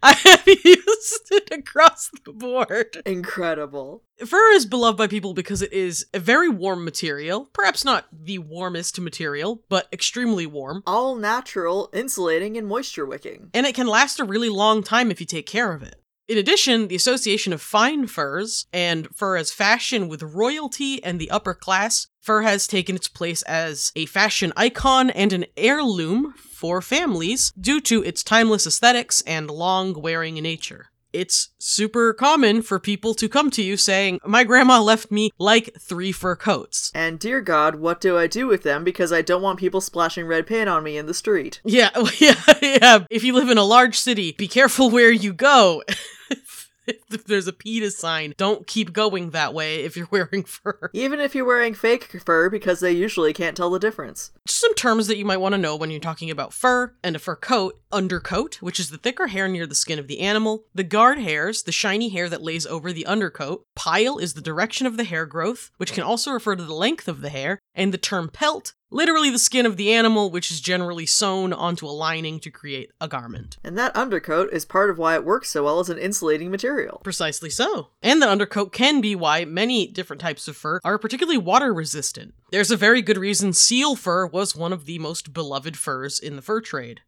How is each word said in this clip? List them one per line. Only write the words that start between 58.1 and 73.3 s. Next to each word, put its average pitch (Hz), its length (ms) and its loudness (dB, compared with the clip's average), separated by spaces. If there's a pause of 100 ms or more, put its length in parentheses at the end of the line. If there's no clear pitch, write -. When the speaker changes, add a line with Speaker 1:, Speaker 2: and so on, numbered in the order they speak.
Speaker 1:
which 180 240 -8
is 151 100 -8
the 151 80 -18
thicker 254 300 -4
hair 190 180 -4
near 180 220 -4
the 165 80 -12
skin 156 240 -4
of 139 80 -14
the 143 120 -10
animal. 214 440 0 (100)
The 190 80 -4
guard 220 380 4
hairs, 175 420 -4
the - 100 -8
shiny 214 360 -2
hair 180 200 -4
that 165 140 -8
lays 160 240 -6
over 165 260 -8
the 160 140 -8
undercoat. 175 560 -4 (140)
Pile 220 420 0
is 160 160 -6
the 151 60 -14
direction 180 460 -4
of 233 100 -4
the 233 80 -2
hair 165 220 -4
growth, 165 500 -6
which - 160 -8
can 190 100 -4
also 233 300 -4
refer 220 240 -4
to 175 80 -8
the 156 100 -10
length 220 320 -2
of 147 140 -8
the 139 100 -10
hair. 147 300 -6 (140)
And 190 180 -2
the 180 60 -4
term 175 300 -4
pelt, 302 460 -4 (180)
literally 311 380 2
the 240 100 -2
skin 247 260 2
of 208 100 -2
the 208 160 0
animal, 220 380 2
which 175 200 -6
is 160 100 -8
generally 175 460 -4
sewn 190 460 0
onto 170 340 -4
a 147 40 -10
lining 160 500 -6
to 156 100 -16
create 135 400 -12 (100)
a 160 80 -8
garment. 120 560 -12